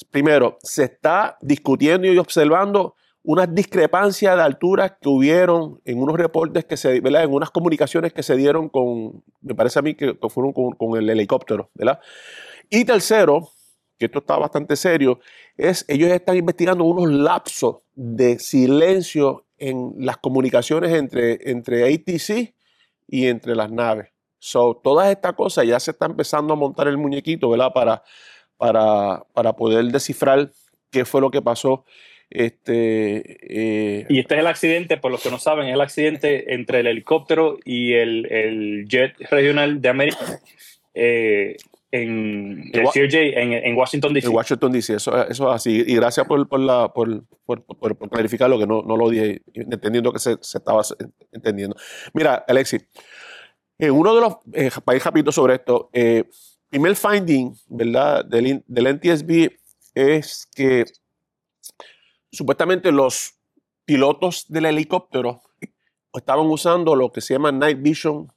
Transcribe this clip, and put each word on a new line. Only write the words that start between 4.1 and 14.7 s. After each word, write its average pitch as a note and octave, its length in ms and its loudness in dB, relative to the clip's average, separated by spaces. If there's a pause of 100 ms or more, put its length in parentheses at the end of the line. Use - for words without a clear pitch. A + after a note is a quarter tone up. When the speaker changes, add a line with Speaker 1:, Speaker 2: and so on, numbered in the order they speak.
Speaker 1:
de F3 60 4
alturas F3+ 580 0
que C#3+ 100 -2
hubieron D#3+ 760 2
en B2 160 -4
unos D#3 160 -2
reportes E3 480 -2
que D3 120 -8
se, B2+ 240 2
¿verdad? C#3+ 220 4
En C#3 100 0
unas D3+ 180 -2
comunicaciones E3 600 0
que D3 100 -8
se C3+ 120 0
dieron C#3+ 340 2
con, A#2+ 540 -4 (180)
me - 120 -10
parece A#2+ 260 0
a - 20 2
mí D3+ 140 -4
que, C3 220 -4
que A2 120 -6
fueron C3+ 240 -4
con, B2 180 -2
con A2+ 260 -4
el A2 120 0
helicóptero, A2 680 -2
¿verdad? B2+ 240 -2 (720)
Y A3+ 160 2
tercero, F3+ 640 2 (480)
que A2+ 80 -2
esto A#2+ 140 -4
está D3 180 -2
bastante D3 380 -2